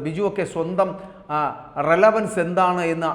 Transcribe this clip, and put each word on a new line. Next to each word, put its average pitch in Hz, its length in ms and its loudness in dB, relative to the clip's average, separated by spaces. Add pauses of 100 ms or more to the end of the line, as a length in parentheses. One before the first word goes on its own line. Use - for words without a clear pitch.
ബിജുവൊക്കെ 185 460 -2
സ്വന്തം, 180 360 0 (460)
ആ, - 20 0 (520)
റെലവൻസ് 208 560 4
എന്താണ് 180 380 2 (100)
എന്ന് 165 220 -2